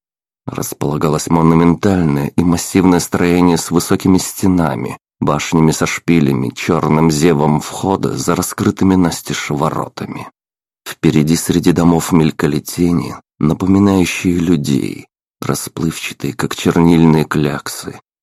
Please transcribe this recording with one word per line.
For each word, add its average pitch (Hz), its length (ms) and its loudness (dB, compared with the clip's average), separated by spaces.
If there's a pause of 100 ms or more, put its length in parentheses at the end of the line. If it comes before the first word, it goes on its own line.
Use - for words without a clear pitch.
(460)
Располагалось 73 840 -4
монументальное 82 1000 2
и - 140 -2
массивное 87 580 2
строение 87 560 2
с - 140 -8
высокими 92 480 0
стенами, 76 800 -2 (220)
башнями 78 520 2
со - 140 -2
шпилями, 67 640 0
черным 78 600 0
зевом 76 500 2
входа - 560 -4
за 85 180 -2
раскрытыми 95 600 0
настежь 82 560 -2
воротами. - 800 -6 (600)
Впереди 78 480 2
среди 85 360 0
домов 85 400 2
мелькали 78 480 0
тени, - 560 -2 (220)
напоминающие 92 1000 2
людей, 71 680 -2 (340)
расплывчатые, - 920 -6
как - 220 -6
чернильные 82 720 4
кляксы, - 760 -6 (220)